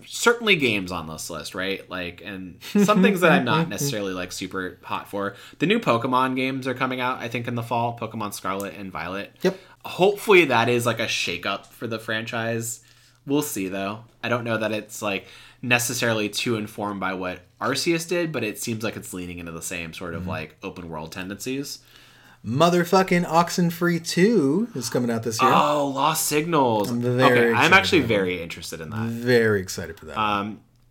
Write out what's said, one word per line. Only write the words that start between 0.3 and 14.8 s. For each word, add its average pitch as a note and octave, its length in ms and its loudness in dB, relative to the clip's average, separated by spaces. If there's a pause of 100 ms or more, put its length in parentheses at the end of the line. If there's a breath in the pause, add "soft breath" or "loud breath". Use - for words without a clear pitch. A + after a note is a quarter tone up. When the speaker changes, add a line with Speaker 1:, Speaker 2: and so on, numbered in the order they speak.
Speaker 1:
games G#2+ 360 0
on E2+ 160 -6
this D#2+ 220 -10
list, - 240 -10
right? F#2+ 360 -6
Like, F2 340 -8
and F#2 400 -12
some G3+ 380 4
things G3 200 4
that E3+ 120 8
I'm C3+ 120 6
Speaker 2:
<laughs> - 0 -
Speaker 1:
not C#3 220 2
necessarily, G#2 460 -4
like, F2+ 180 -6
super F#2 520 -8
hot - 260 -8
for. G2 260 -4 (240 loud breath)
The C#3+ 60 0
new G#3 140 4
Pokemon B2+ 580 2
games C3 280 -2
are C3 80 -2
coming B2+ 280 -2
out, B2+ 180 -2
I A#2 80 -8
think, A#2+ 180 -6
in B2 100 -6
the A#2 80 -4
fall. A#2+ 360 -2
Pokemon A2 340 -8
Scarlet G2 420 -6
and G2 140 -12
Violet. F2+ 520 -8
Speaker 2:
Yep. F#3+ 180 -2 (240 loud breath)
Speaker 1:
Hopefully G3 640 4
that A#2+ 240 4
is, A#2+ 160 2
like, A#2 160 0
a G#2+ 60 -2
shakeup G2 580 -4
for - 220 -12
the A2 120 -4
franchise. A#2 800 -4 (460 soft breath)
We'll C#3+ 160 2
see, G2+ 260 -4
though. G2 380 -6 (180)
I A#2 60 -2
don't A#2+ 160 0
know A2+ 120 0
that A2 140 0
it's, G#2+ 300 -8